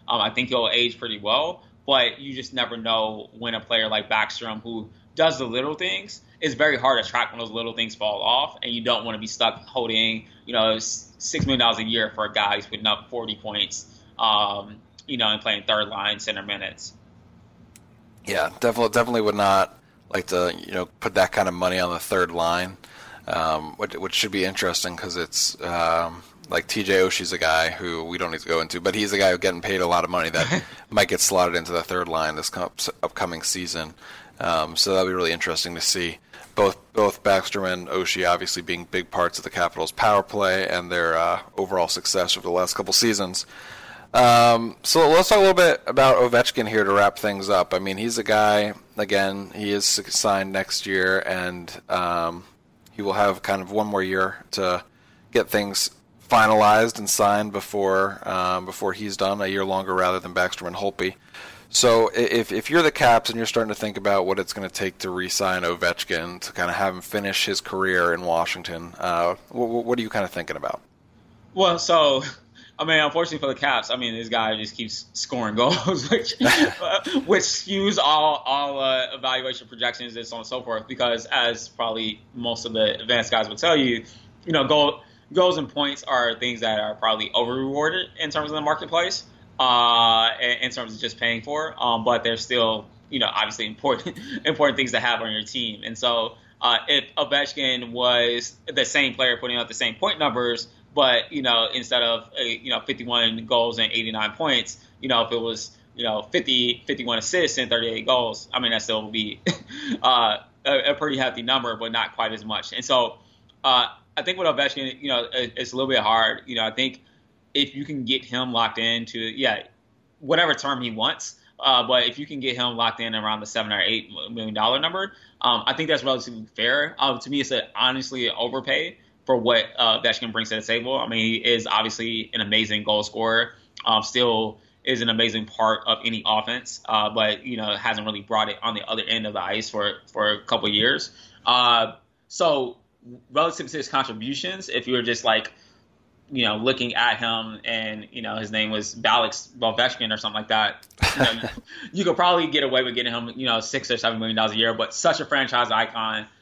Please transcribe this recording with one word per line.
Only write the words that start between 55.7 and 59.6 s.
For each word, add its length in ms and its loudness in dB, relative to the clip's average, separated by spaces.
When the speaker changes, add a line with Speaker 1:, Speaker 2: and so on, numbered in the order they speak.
Speaker 2:
finalized 680 6
and 120 -6
signed 420 2
before, 760 0
um, 380 0
before 280 -4
he's 240 -8
done, 240 0
a 60 -2
year 180 -2